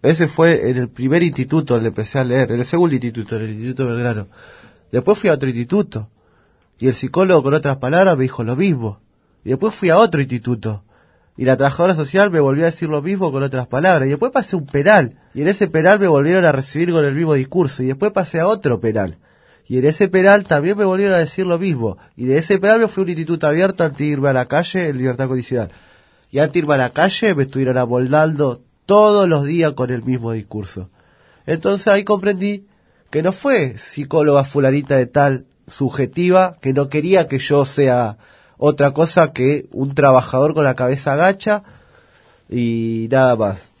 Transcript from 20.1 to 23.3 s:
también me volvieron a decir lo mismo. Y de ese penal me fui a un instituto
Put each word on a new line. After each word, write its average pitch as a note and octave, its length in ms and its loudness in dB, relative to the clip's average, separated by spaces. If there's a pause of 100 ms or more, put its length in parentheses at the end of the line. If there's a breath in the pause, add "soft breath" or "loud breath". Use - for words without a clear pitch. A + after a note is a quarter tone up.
también E3 320 0
me G#3 80 0
volvieron F#3+ 300 0
a F3 40 4
decir E3 260 -4
lo F3 140 0
mismo. B2 380 -4 (180 soft breath)
Y A#2+ 100 -8
de C3+ 120 2
ese F3 220 0
penal G#3+ 200 2
me A3+ 80 0
fui G3 140 -6
a - 20 0
un F3 60 -4
instituto D#3+ 380 -4